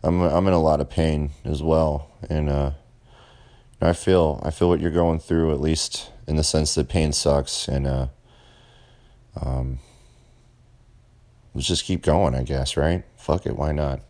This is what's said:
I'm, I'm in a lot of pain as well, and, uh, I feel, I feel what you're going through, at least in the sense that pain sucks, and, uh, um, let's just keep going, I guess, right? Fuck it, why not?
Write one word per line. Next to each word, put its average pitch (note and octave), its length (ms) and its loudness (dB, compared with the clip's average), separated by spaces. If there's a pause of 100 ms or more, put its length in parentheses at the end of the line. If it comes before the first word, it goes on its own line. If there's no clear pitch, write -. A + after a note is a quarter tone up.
I'm, F2 180 2
I'm F2 260 2
in F#2 60 4
a E2+ 80 4
lot D#2 200 4
of D2 100 -4
pain D2+ 400 0 (140)
as D2+ 180 -4
well, D#2 480 0 (180)
and, D2+ 220 -2
uh, C#2+ 220 0 (1080)
I E2 120 2
feel, F2 500 2
I D#2 80 -2
feel F2 180 0
what E2+ 120 2
you're E2 100 0
going E2 280 2
through, E2 340 0
at C#2 80 -2
least - 500 -4 (160)
in D2+ 100 -2
the D2+ 80 2
sense D#2 300 0
that D2+ 140 -2
pain D#2 240 0
sucks, - 560 0
and, C#2 180 -2
uh, C2 200 -2 (1300)
um, C2 380 -4 (1800)
let's - 120 -4
just - 180 -2
keep F2+ 180 -2
going, D#2 320 4
I B1+ 80 -2
guess, C2+ 340 -4
right? E2 280 0 (120)
Fuck - 300 -2
it, - 100 -4
why D2+ 160 -2
not? C#2+ 380 -2